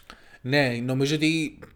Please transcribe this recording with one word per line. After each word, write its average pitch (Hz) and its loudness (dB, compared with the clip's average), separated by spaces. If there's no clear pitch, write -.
Ναι, 127 0
νομίζω 135 0
ότι 156 0